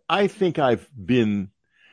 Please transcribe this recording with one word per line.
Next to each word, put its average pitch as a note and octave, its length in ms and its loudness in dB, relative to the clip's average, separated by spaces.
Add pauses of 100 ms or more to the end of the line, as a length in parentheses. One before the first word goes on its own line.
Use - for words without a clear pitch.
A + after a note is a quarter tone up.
I G3 180 0
think F#3 320 -2
I've B2 380 0
been G#2 540 0 (420)